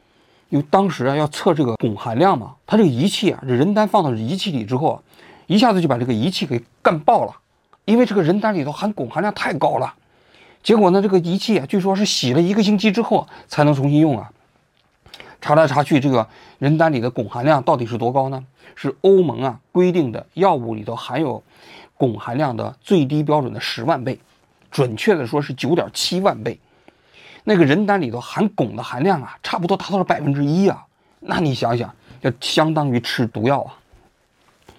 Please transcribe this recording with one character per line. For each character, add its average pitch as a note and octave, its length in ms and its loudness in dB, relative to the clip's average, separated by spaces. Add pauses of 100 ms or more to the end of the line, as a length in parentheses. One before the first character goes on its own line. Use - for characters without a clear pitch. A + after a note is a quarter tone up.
(500)
因 C#3+ 80 0
为 D3 120 -2
当 G3 200 2
时 B2 160 -4
啊 C#3 100 0
要 D3+ 120 0
测 E3+ 260 0
这 D3 100 2
个 A#2 100 0
汞 A2 200 -2
含 A2+ 240 -6
量 F3 200 4
嘛， G#2 160 -12 (120)
它 G#3 100 0
这 A3 60 6
个 F3+ 60 6
仪 C3+ 200 2
器 G3 220 0
啊， - 160 -8
这 B2+ 80 0
人 D#3 180 2
丹 G#3+ 160 0
放 G3 160 2
到 C3+ 100 -2
仪 A2+ 220 -4
器 G3 140 -6
里 B2 140 -4
之 A#2 120 -4
后 C#3 160 -2
啊， - 100 -10 (440)
一 F#3+ 120 2
下 A#3 140 6
子 F#3 80 2
就 E3 80 0
把 B2+ 80 2
这 A#2+ 80 -4
个 B2+ 80 -2
仪 A#2 180 0
器 F#3 160 -6
给 B2 160 -4 (200)
干 F3+ 180 2
爆 F3+ 240 2
了， F#2+ 100 -8 (520)
因 A3 120 4
为 B3 60 4
这 A3 100 -2
个 G3 80 4
人 F3 180 2
丹 G#3+ 140 0
里 D#3 100 -2
头 C#3+ 60 -6
含 G3+ 240 -6
汞 B2+ 140 -6
含 D#3 140 -4
量 G#3 100 -2
太 A#3 220 -6
高 D3 240 0
了。 - 160 -6 (680)
结 A3+ 140 4
果 G3+ 140 4
呢， G3 100 4
这 G#3 80 0
个 F#3+ 120 2
仪 F3 180 -2
器 G3+ 200 0
啊， C3 80 -2
据 G3 140 0
说 G3 160 0
是 G#3 80 0
洗 B2+ 300 -2
了 D#3+ 80 4
一 F3+ 100 0
个 G#3+ 100 2
星 G#3 140 2
期 G3+ 160 0
之 A3 80 0
后 G#3 260 -2 (220)
才 D3+ 160 0
能 D3+ 80 4
重 C#3 160 0
新 D3 120 4
用 D3+ 180 2
啊。 G2 120 -12 (1120)
查 - 140 0
来 D#3+ 120 6
查 C#3 160 2
去， C#3+ 160 2
这 C#3 120 2
个 A#2 180 2 (300)
人 D3 180 2
丹 D#3+ 160 2
里 B2+ 80 -2
的 A#2+ 100 -2
汞 A#2+ 160 -6
含 A#2+ 200 -8
量 D3 160 4
到 D#3+ 120 2
底 B2 120 -2
是 A2+ 100 -6
多 A#2 160 -2
高 C3+ 160 -2
呢？ C3 160 -10 (300)
是 C#3 260 -6
欧 F#3+ 220 6
盟 B2 200 -2
啊 B2+ 160 -4 (140)
规 F3+ 180 4
定 D#3 220 0
的 - 220 -12
药 F3+ 200 2
物 A#2 200 -6
里 G#2+ 100 -10
头 A#2 100 -8
含 - 240 -8
有 B2 240 -4 (560)
汞 B2 200 0
含 A#2+ 180 -8
量 C#3 180 -2
的 A2 280 -8
最 E3 240 2
低 D3+ 160 -2
标 D3+ 180 0
准 B2 100 -4
的 A2 80 -12
十 - 260 -8
万 C3+ 200 -2
倍， B2 140 -6 (520)
准 B2 280 -2
确 G#3+ 160 2
的 C#3 120 -2
说 D3 140 -2
是 C#3+ 140 -8
九 C#3 200 -2
点 E3+ 200 0
七 - 260 -2
万 C#3 240 0
倍。 A#2 160 -8 (840)
那 G#3+ 120 2
个 E3+ 80 6
人 E3 220 2
丹 G3+ 120 2
里 C#3 120 -2
头 A#2 100 -6
含 F3 300 -4
汞 G#2+ 240 -4
的 A2+ 80 -8
含 B2+ 200 -6
量 E3+ 200 2
啊， - 200 -18
差 - 160 -4
不 F3 80 -2
多 G3 80 0
达 - 120 -6
到 G3 100 -4
了 F#3 80 0
百 E3+ 160 0
分 C#3+ 140 0
之 C#3+ 100 0
一 F3 240 2
啊。 - 160 -2 (360)
那 - 200 -4
你 D3 140 0
想 A#2+ 220 -2
想， A#2 140 -6 (300)
这 - 180 0
相 D#3 360 0
当 D3 160 -2
于 A#2+ 100 0
吃 A#2+ 260 -2
毒 A2 220 -2
药 C3+ 140 0
啊。 - 100 -14 (1080)